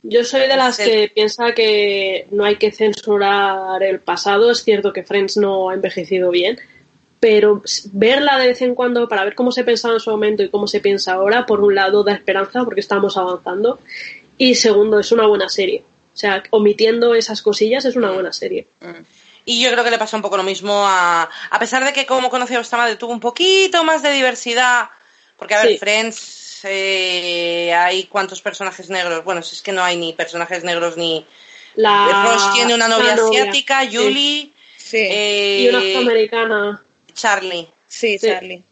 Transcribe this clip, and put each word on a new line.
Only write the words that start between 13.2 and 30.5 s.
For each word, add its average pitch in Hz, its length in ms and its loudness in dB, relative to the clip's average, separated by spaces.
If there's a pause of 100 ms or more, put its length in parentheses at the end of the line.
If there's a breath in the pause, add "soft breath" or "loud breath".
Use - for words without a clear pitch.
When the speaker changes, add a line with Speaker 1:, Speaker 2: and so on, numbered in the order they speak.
Speaker 1:
y 254 180 4
segundo, 214 440 4
es 196 120 0
una 226 160 4
buena 196 220 2
serie. - 340 -2 (300)
O - 40 -16
sea, 196 340 -2
omitiendo 220 640 2
esas 220 260 -2
cosillas, 220 440 0
es 247 100 0
una 220 160 0
Speaker 3:
Mm. 185 40 -4
Speaker 1:
buena 185 180 -6
serie. - 340 -8 (140)
Speaker 3:
Mm. 175 200 -18 (460 soft breath)
Speaker 2:
Y 233 160 0
yo 254 80 2
creo 240 120 2
que 233 80 0
le 226 80 0
pasa 220 180 -4
un 208 60 -4
poco 202 140 -2
lo 185 60 -2
mismo 196 440 -2
a, 175 420 2 (200 loud breath)
a 208 100 -2
pesar 233 240 -2
de 277 100 0
que 269 140 -2
Cómo 254 220 0
conocí 247 240 -4
a 254 40 -2
vuestra 233 220 -4
madre 233 160 0
tuvo 233 160 -8
un 240 80 -6
poquito 370 640 2
más 320 200 0
de 294 80 0
diversidad, 247 800 0 (480 soft breath)
porque, - 180 -6
a 208 80 4
ver, 220 100 4
Speaker 1:
Sí. 202 60 0
Speaker 2:
Friends, 220 840 -6
eh, 180 1120 -2
hay 180 320 2
cuántos 190 360 -6
personajes 190 480 -8
negros. 175 340 -4
Bueno, 175 200 -4
si - 120 -14
es - 60 -14
que 202 100 -8
no 185 120 0
hay 175 140 0
ni 165 160 -6
personajes 170 500 -6